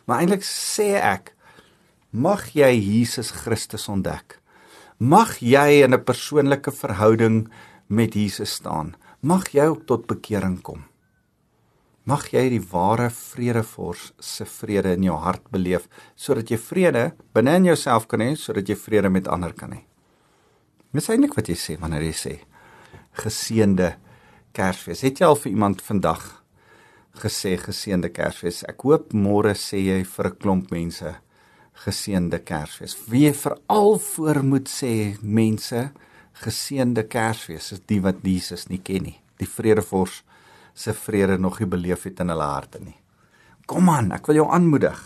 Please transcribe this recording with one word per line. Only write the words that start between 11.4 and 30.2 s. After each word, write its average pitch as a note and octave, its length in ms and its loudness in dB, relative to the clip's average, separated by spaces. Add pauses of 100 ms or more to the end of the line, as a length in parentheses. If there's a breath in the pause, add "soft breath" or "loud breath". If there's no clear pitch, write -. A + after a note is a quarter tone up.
Mag C#3 260 -2
jy B2+ 200 2
die A2+ 200 0
ware G#2+ 400 2
vredevors A#2 1120 -6
se - 240 -12
vrede G2 480 0
in F2+ 100 0
jou F2 140 2
hart F2 340 -4
beleef, F2+ 380 -2 (260 soft breath)
sodat A#2 360 -4
jy A2+ 80 -2
vrede D3+ 440 2 (320)
binne C3 200 4
in F#3 100 6
jouself C#3 420 2
kan A2 140 -2
hê, C3 160 -2
sodat G2+ 320 -6
jy G#2 80 -2
vrede G2+ 340 2
met F#2 180 0
ander E2+ 240 -4
kan - 200 -14
hê." - 100 -16 (1080)
Dis - 160 -2
eintlik C4+ 260 2
wat - 140 -2
jy F2 60 -2
sê - 260 -8
wanneer D#2+ 220 -4
jy D#2+ 100 -2
sê, - 260 -8 (760 soft breath)
"Geseënde G2+ 840 0 (560 soft breath)
Kersfees." G2 480 -4
Het C3+ 180 -2
jy F3+ 80 4
al D3+ 100 6
vir A#2+ 160 -6
iemand G2+ 300 0
vandag E2+ 600 -4 (760 soft breath)
gesê, G2 420 -4
"Geseënde F#2 540 -4
Kersfees"? - 560 -6
Ek - 140 -16
hoop C#3+ 300 2
môre G2+ 420 2
sê - 280 -6
jy F#2+ 220 2
vir - 220 -6